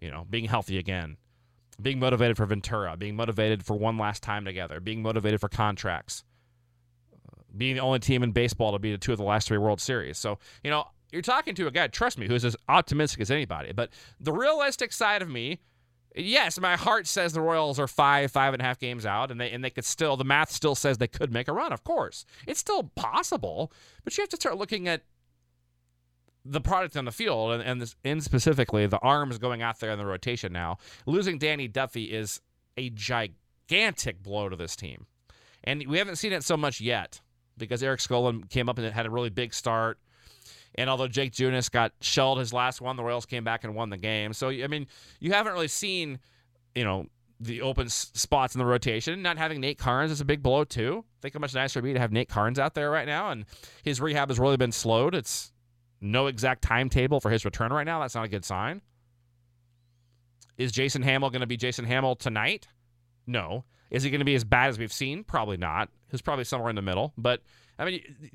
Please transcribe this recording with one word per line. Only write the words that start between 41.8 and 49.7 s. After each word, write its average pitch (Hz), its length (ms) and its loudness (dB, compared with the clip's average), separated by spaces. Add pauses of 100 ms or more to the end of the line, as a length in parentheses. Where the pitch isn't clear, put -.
shelled 135 380 4
his 117 140 -4
last 123 280 0
one, 127 140 -6
the 123 80 -8
Royals 117 240 -2
came 120 160 -6
back 113 220 -2
and 110 100 -6
won 110 160 -6
the 98 60 -8
game. 107 360 -2
So, 131 180 -2
I 135 180 -4
mean, 147 180 -6 (320)
you 160 140 -2
haven't 208 200 2
really 170 140 -2
seen, 165 540 -4 (560)
you 123 80 0
know, 95 220 -2 (340)
the 113 200 -6
open 131 260 -2
s-, - 280 -6
spots 135 400 2
in 127 60 -2
the 127 40 2
rotation. 123 560 0
Not 175 160 0
having 160 240 -2
Nate 135 180 -2